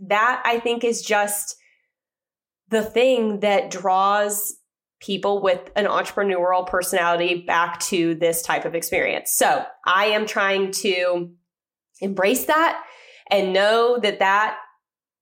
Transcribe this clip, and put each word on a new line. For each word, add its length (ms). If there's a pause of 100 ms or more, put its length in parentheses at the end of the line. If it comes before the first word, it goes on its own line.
that, 440
I 140
think, 240
is 180
just 540 (1120)
the 140
thing 580
that 300
draws 840 (480)
people 380
with 180 (160)
an 100
entrepreneurial 800
personality 800
back 340
to 360
this 260
type 220
of 100
experience. 580
So 340 (200)
I 200
am 200
trying 460
to 580 (680)
embrace 460
that 360 (480)
and 220
know 480
that, 200
that 380 (640)